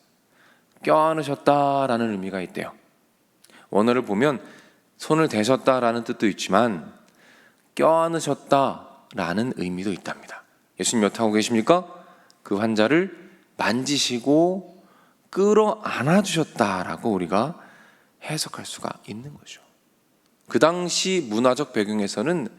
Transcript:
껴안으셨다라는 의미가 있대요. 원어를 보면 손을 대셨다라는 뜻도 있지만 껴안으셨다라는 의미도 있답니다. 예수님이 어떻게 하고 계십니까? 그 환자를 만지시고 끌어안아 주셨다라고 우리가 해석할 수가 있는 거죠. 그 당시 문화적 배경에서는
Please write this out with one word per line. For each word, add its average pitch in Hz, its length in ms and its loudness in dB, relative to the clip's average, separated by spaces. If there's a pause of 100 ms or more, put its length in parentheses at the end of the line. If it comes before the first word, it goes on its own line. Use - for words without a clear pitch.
(840)
껴안으셨다라는 143 1300 2
의미가 95 320 -6
있대요. 85 300 -10 (1000)
원어를 120 320 2
보면 113 420 0 (540)
손을 156 300 2
대셨다라는 117 760 0
뜻도 117 240 -2
있지만 95 640 0 (840)
껴안으셨다라는 139 1800 -2
의미도 90 360 -4
있답니다. - 500 -12 (360)
예수님이 107 280 2
어떻게 - 140 -4
하고 110 120 2
계십니까? 113 720 0 (380)
그 101 140 -4
환자를 113 720 0 (260)
만지시고 135 1300 0 (480)
끌어안아 202 920 2
주셨다라고 101 880 -2
우리가 98 460 0 (680)
해석할 - 420 -8
수가 - 240 -10 (160)
있는 123 280 -14
거죠. - 280 -20 (840)
그 185 100 -2
당시 175 720 2
문화적 127 420 0
배경에서는 107 760 -2 (100)